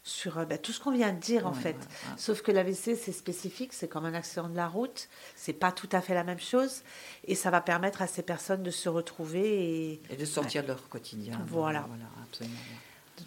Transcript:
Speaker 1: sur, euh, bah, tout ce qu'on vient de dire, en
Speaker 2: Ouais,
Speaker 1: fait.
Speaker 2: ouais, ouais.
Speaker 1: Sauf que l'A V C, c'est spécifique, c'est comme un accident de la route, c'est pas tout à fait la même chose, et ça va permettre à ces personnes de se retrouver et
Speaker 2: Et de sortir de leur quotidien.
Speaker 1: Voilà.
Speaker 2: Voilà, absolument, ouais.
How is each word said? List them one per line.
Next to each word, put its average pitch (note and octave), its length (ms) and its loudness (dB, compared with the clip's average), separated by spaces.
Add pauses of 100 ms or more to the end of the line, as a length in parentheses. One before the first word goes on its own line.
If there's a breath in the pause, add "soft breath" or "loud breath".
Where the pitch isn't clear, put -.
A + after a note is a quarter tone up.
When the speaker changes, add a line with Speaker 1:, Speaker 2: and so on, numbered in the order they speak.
Speaker 1:
sur, - 360 -6
euh, E3 80 2
bah, D#3 120 0
tout - 140 -6
ce - 80 -6
qu'on C#4+ 120 0
vient A#3 200 6
de F3 80 -2
dire, A3 260 2
en F3+ 40 0
Speaker 2:
Ouais, C3 60 -2
Speaker 1:
fait. - 200 0
Speaker 2:
ouais, - 320 -10
ouais. C3+ 80 -6
Speaker 1:
Sauf - 240 0
que - 100 2
l'A G3 120 8
V F#3 100 2
C, A3+ 240 0
c'est A3+ 160 -4
spécifique, F#3+ 640 -6
c'est E3+ 140 -6
comme D#3+ 180 -4
un E3 80 -2
accident E3+ 340 -4
de E3+ 80 -4
la F3 100 2
route, A3 420 -4 (280 loud breath)
c'est - 160 -6
pas F3+ 200 4
tout F#3+ 200 -8
à F#3 80 6
fait F#3 140 2
la F3 100 4
même F3 160 -2
chose, C4 420 2 (440 loud breath)
et F#3+ 80 4
ça F#3 160 2
va F3 100 8
permettre F3+ 400 2
à F#3 60 2
ces F3 160 -4
personnes F#3+ 400 0
de F3+ 80 -2
se - 180 -2
retrouver E3 540 0
et E3 580 2 (100)
Speaker 2:
Et C3 60 -6
de C#3+ 80 -2
sortir D3 380 0
de C3+ 60 -2
leur B2+ 200 -4
quotidien. A2+ 460 -8 (120)
Speaker 1:
Voilà. D#3 400 2
Speaker 2:
Voilà, A#2 180 -10 (200)
absolument, A#2 320 -10
ouais. A#2 720 -16